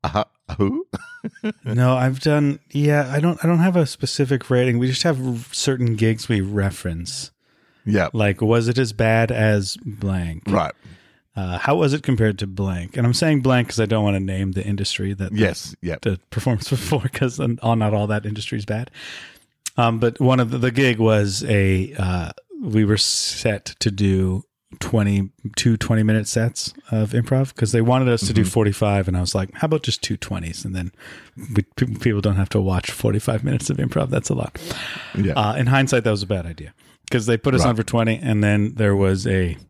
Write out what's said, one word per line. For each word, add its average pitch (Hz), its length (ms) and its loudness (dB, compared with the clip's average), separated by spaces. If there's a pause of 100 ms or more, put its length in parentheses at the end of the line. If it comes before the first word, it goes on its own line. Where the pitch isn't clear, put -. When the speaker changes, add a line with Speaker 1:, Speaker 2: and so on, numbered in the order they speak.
Speaker 1:
Uh-huh. 82 220 0 (320)
Who?" 254 340 0
<laughs> - 720 -10
Speaker 2:
No, 123 320 2
I've 131 240 0
done, 147 400 2 (120)
yeah, 147 400 2
I 147 80 0
don't, 170 240 0
I 160 40 2
don't 170 120 4
have 180 160 4
a 165 100 4
specific 135 640 -2
rating. 123 300 2
We 127 80 2
just 131 160 -2
have 135 220 0
r-, 123 100 -2 (160)
certain 123 440 0
gigs 110 320 0
we 107 140 2
reference. 95 920 -4 (540)
Speaker 1:
Yeah. 101 280 2
Speaker 2:
Like, 104 280 2
was 117 260 4
it 120 120 0
as 117 120 0
bad 113 400 2
as 107 540 2
blank? 92 640 -4
Speaker 1:
Right. 87 260 0 (600)
Speaker 2:
Uh, 90 240 -4
how 143 160 2
was 143 180 4
it 151 100 -2
compared 110 360 2
to 101 80 -4
blank? 92 500 -4
And 120 100 2
I'm 123 60 4
saying 151 280 2
blank 123 280 2
'cause - 100 -4
I 110 60 4
don't 107 180 0
wanna 101 160 2
name 95 320 -2
the 95 140 -4
industry 98 480 -4
that 95 180 -6
the 104 80 -4
Speaker 1:
Yes, 92 420 0
yeah. 87 200 -6
Speaker 2:
the 95 180 -2 (100)
performance 113 420 -2
<laughs> - 0 -
was 131 100 0
for, 143 260 -2
'cause - 320 -2
n-, 117 240 -2
all, 117 140 2
not 107 160 2
all 104 140 0
that 107 180 -2
industry 107 320 -6
is 104 80 -6
bad. 110 260 -6 (840)
Um, 117 220 2
but 117 200 0
one 127 200 4
of 117 120 0
the, 131 60 -4
the 123 140 2
gig 123 280 2
was 104 460 4
a, 95 520 2
uh, 90 340 -2 (300)
we 110 220 2
were 104 140 4
set - 680 -2 (140)
to 117 100 0
do 95 540 0 (360)
twenty, 101 500 0 (260)
two 117 220 2
twenty-minute 110 500 2
sets - 460 -2 (180)
of 110 200 0
improv 131 440 0
'cause 104 160 0
they 117 100 4
wanted 127 280 2
us 117 180 2
to 110 60 0
do 95 80 4
Speaker 1:
Mm-hmm. 92 80 2
Speaker 2:
forty-five, 101 580 2
and 92 100 0
I 90 40 0
was 87 140 -4
like, 95 200 -2
"How - 100 -2
about 156 180 0
just - 180 -4
two - 160 -6
twenties?" 85 480 -8
And 95 100 -6
then 92 160 -6 (640)
we, 101 80 2 (120)
pe-, 120 200 -2
people 104 260 0
don't 101 140 2
have 95 140 0
to 104 120 0
watch 92 300 -2
forty-five 110 520 -2
minutes 127 260 -2
of 135 80 -2
improv. 123 320 -2
That's 127 200 -2
a - 60 0
lot. - 220 -6 (580)
Speaker 1:
Yeah. 98 180 0
Speaker 2:
Uh, 107 220 0
in 127 120 0
hindsight, 131 360 2
that 113 80 2
was 101 120 -2
a 92 40 -10
bad 92 180 -2
idea 78 280 -12 (360)
'cause 113 160 0
they 117 120 2
put 135 180 0
us - 60 4
Speaker 1:
Right. 135 80 4
Speaker 2:
on 117 60 0
for 110 80 -2
twenty, 113 340 0
and 107 260 0
then 104 320 2
there 101 200 2
was 95 320 2
a 92 300 0 (120)